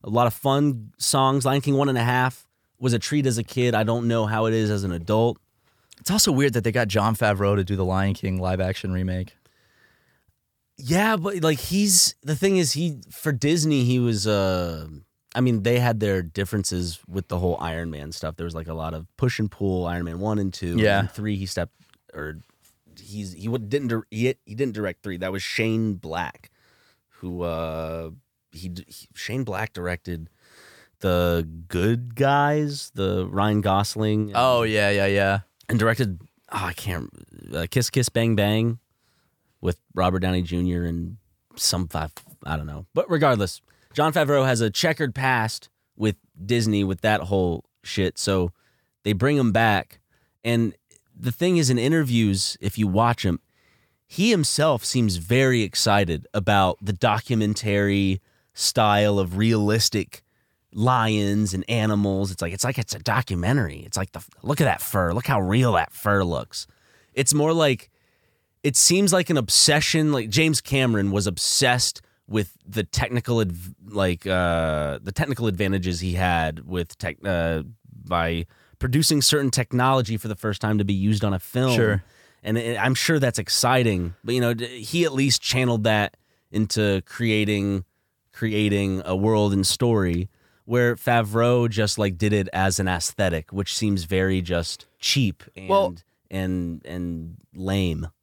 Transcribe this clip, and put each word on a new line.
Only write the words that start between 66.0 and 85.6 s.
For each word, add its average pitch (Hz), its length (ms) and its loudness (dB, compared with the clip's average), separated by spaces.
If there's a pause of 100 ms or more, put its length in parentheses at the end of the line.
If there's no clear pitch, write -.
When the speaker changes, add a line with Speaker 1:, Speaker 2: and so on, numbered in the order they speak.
Speaker 1:
looks. 76 420 -4 (480)
It's 131 200 0
more 151 180 2
like, 151 380 2 (720)
it 147 140 0
seems 185 380 4
like 180 160 2
an 160 80 2
obsession. 151 760 2
Like, 113 180 0
James 156 320 2
Cameron 117 500 2
was 98 160 0
obsessed 123 720 0 (260)
with 104 280 -2 (120)
the 101 160 -4
technical 120 580 -2
adv-, 90 320 -4 (140)
like, 98 400 -2
uh, 80 720 0
the 95 120 -8
technical 123 340 -2
advantages 92 540 0
he 90 120 -2
had 82 540 0
with 87 300 -6
tech, 82 280 -8
uh, 82 380 -2 (420)
by 85 400 -2 (320)
producing 143 440 0
certain 139 280 2
technology 123 680 0
for 113 100 -8
the 107 80 -4
first 107 260 -4
time 107 160 2
to 104 60 2
be 101 100 0
used 101 300 2
on 101 100 0
a 92 60 -2
film. 127 360 -2
Speaker 2:
Sure. 104 280 2 (400)
Speaker 1:
And 110 140 -2
it, 117 200 -4
I'm 123 180 2
sure 160 220 0
that's 131 220 0
exciting, 107 720 2 (120)
but, 120 100 -2
you 127 60 2
know, 120 120 2
d-, 120 300 -8
he 170 220 0
at 147 80 -2
least 135 280 2
channeled 120 440 0